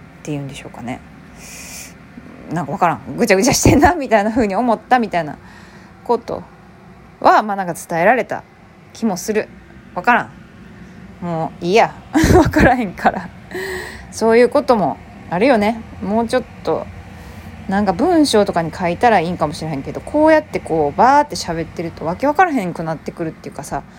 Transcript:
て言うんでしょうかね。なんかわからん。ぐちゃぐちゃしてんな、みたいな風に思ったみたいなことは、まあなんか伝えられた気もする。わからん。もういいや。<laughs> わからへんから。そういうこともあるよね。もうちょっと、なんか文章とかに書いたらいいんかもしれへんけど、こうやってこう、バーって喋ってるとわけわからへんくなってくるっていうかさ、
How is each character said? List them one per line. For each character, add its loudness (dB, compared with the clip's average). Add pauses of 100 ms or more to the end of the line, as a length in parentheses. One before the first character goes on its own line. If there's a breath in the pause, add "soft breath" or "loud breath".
(220)
て -10
言 -6
う -8
ん -10
で -12
し -16
ょ -14
う -14
か -16
ね。 -10 (1500 loud breath)
な -4
ん -6
か -10
わ -6
か 2
ら 0
ん。 -12
ぐ 2
ち 2
ゃ 6
ぐ 2
ち 4
ゃ 2
し -2
て 6
ん 4
な、 6
み -6
た 4
い 2
な 0
風 0
に -2
思 2
っ -12
た 2
み -2
た -2
い -4
な -10 (680 loud breath)
こ -2
と -8 (760)
は、 6
ま -4
あ -2
な -4
ん -4
か -4
伝 -4
え 2
ら 6
れ -2
た -8 (480)
気 -8
も 0
す -6
る。 -2 (480)
わ -8
か 4
ら 2
ん。 -18
も -4
う -8
い -2
い 0
や。 2 (180)
<laughs> 4
わ 6
か 2
ら 6
へ -2
ん -6
か 0
ら。 -10 (840 loud breath)
そ 0
う 6
い 8
う 4
こ 2
と 2
も 0 (320)
あ -4
る 4
よ 4
ね。 0 (200)
も -2
う -4
ち -4
ょ 2
っ -12 (200)
と、 -4 (840 loud breath)
な 0
ん 0
か 0
文 4
章 4
と 0
か 0
に -4
書 -4
い -2
た 4
ら 4
い -2
い -4
ん -6
か 0
も -6
し -10
れ -6
へ -6
ん -6
け -10
ど、 -8
こ 2
う 8
や 6
っ -10
て -6
こ 0
う、 -8
バ 6
ー 2
っ -2
て -10
喋 -6
っ -6
て -12
る -6
と -12
わ -4
け -2
わ 0
か 4
ら -2
へ 0
ん -4
く -8
な -4
っ -12
て -10
く -8
る -4
っ -10
て -16
い -16
う -16
か -12
さ、 -8 (160 loud breath)